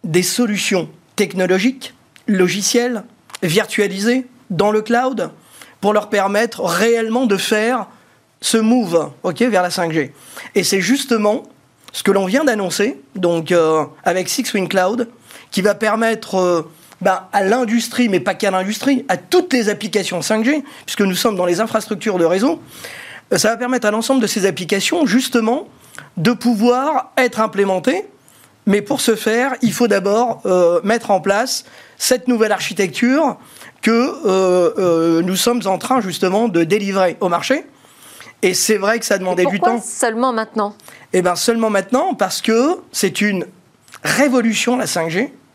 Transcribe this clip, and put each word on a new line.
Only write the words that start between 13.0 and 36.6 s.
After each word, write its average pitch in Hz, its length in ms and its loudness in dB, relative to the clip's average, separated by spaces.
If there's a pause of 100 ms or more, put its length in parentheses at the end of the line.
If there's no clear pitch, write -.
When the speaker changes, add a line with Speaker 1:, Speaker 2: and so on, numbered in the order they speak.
Speaker 1:
donc, 170 360 0
euh, 160 320 4 (220)
avec 180 240 0
Six - 240 -4
Wing 190 160 -2
Cloud, 202 400 0 (420)
qui 190 100 -2
va 202 140 2
permettre... 220 600 -2
Euh, 175 360 0 (300)
ben, 185 200 2 (100)
à 202 120 0
l'industrie, 226 680 0
mais 185 100 2
pas 196 140 -2
qu'à 196 180 -2
l'industrie, 208 560 -2
à 269 80 0
toutes 349 380 0
les 226 160 0
applications 196 520 -4
cinq 220 220 0
G, 285 220 0 (200)
puisque - 140 -10
nous 190 160 2
sommes 208 220 0
dans 180 80 0
les 175 160 0
infrastructures 214 560 -2
de 170 80 2
réseau, 202 360 2 (720)
euh, 196 60 2
ça 208 140 2
va 233 40 -2
permettre 240 320 -2
à 208 40 2
l'ensemble 226 300 0
de 214 60 0
ces 196 180 -2
applications, 196 600 0
justement, 240 640 -2 (480)
de 202 160 2
pouvoir 247 840 0
être 240 220 0
implémentées. 202 680 0 (600)
Mais 202 160 2
pour 202 180 -4
ce 226 160 2
faire, 240 460 -2
il 226 100 2
faut 240 160 0
d'abord, 202 580 0
euh, 175 380 4
mettre 226 260 -2
en 190 120 2
place 202 420 -2 (340)
cette 254 300 0
nouvelle 220 240 2
architecture 220 840 0 (440)
que, 220 100 2
euh, 190 840 2
euh, 165 440 2
nous 180 160 -2
sommes 240 300 0
en 185 100 0
train, 262 240 0
justement, 190 480 0
de 170 160 2